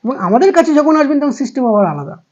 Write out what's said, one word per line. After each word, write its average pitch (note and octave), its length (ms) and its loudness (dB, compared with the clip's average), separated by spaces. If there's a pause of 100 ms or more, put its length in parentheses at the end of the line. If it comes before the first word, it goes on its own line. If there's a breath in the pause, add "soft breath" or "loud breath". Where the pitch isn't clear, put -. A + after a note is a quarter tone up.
এবং B3 100 -4 (120)
আমাদের C#4 300 2
কাছে D#4+ 220 2
যখন D4+ 220 2
আসবেন C#4+ 200 0
তখন C#4+ 200 -2
সিস্টেম C4 300 -4
আবার G#3 220 2
আলাদা C#3+ 240 -12 (160)